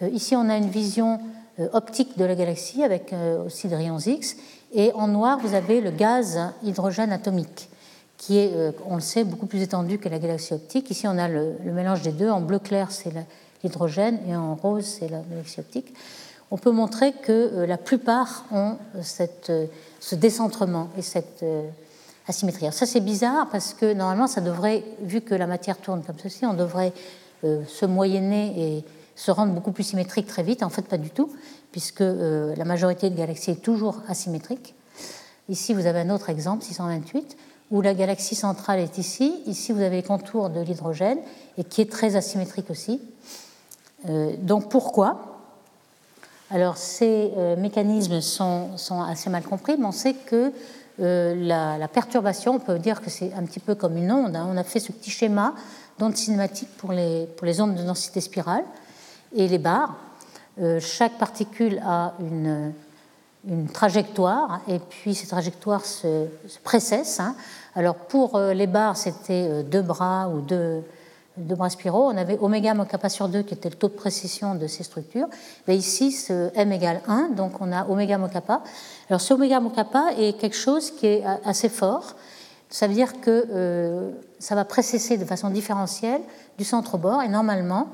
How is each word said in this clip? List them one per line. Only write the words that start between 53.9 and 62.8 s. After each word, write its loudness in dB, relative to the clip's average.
une 2
onde, 2
hein. -4
On 0
a 0
fait -2
ce -6
petit -14
schéma 2
d'onde 0
cinématique -2
pour -8
les, 0
pour -6
les 2
ondes 2
de -4
densité -4
spirale -2
et 4
les 4
barres. 2
Euh, 2
chaque 0
particule 0
a 0
une, -2